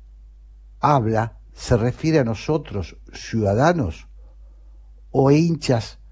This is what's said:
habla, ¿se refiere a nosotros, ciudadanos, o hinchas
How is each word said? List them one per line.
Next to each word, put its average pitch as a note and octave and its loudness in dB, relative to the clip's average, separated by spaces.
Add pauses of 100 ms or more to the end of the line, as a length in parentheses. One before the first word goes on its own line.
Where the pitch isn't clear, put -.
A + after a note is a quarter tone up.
(800)
habla, A2+ 0 (160)
¿se - 0
refiere C#3+ 0
a B2 2
nosotros, A2+ -6 (160)
ciudadanos, A2+ 0 (1000)
o C3+ 4
hinchas D3+ 0 (120)